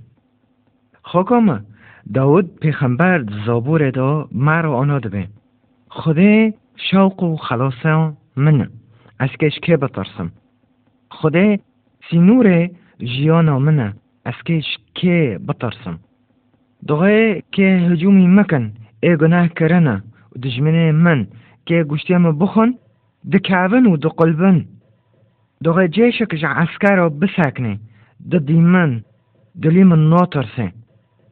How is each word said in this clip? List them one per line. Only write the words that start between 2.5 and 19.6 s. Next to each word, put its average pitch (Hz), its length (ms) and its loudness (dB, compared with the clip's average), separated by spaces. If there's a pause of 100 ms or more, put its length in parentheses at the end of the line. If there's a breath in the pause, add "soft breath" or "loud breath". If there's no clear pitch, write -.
پێخەمبەر 151 580 -2 (260)
زەبوورێ 131 520 -2
دا 131 120 -2 (360)
مارە 160 320 0
ئۆنۆ 143 280 -2
دەبێ. 98 180 -8 (760)
خودێ 175 380 2 (500)
شەوق 190 380 0
و 160 220 -4
خەلۆسە 131 480 -2 (500)
منە. 143 240 2 (520 soft breath)
ئەس 131 200 -4
کێش 151 240 0
کێ 170 180 2
بتەرسم. 98 480 -8 (880)
خودێ 165 300 0 (600)
سینوورێ 180 540 4 (500 soft breath)
ژیانە 151 440 0 (100)
منە. 147 240 0 (360)
ئەس - 220 -10
کێش 160 220 -4 (280)
کێ 175 220 0 (280)
بتەرسم. - 480 -8 (960)
دغێ 196 320 2 (320)
کێ 196 160 2 (180)
هجومی 180 400 4 (100)
مەکەن، 175 280 2 (380 soft breath)
ئێ 170 80 2 (100)
گوناه 170 260 4 (100)
کرنە 160 380 2 (360 soft breath)